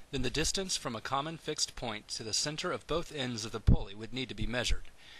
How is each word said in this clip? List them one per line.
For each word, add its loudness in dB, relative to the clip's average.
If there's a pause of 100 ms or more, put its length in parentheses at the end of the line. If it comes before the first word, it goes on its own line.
(120)
then 0
the 0
distance 0
from -4
a -6
common -2
fixed -4
point -4
to -6
the -4
center 0
of -4
both 0
ends -2
of -6
the -4
pulley 8
would -8
need -4
to -8
be 0
measured. 2 (360)